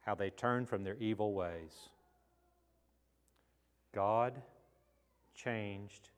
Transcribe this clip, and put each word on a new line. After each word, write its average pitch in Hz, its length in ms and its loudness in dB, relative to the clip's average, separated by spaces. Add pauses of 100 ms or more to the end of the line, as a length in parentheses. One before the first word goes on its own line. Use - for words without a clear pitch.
how 104 120 0
they 98 160 0
turned 123 380 2
from 98 160 0
their 95 140 -2
evil 107 360 2
ways, 85 540 -4 (2000)
God 117 500 2 (960)
changed 101 840 -6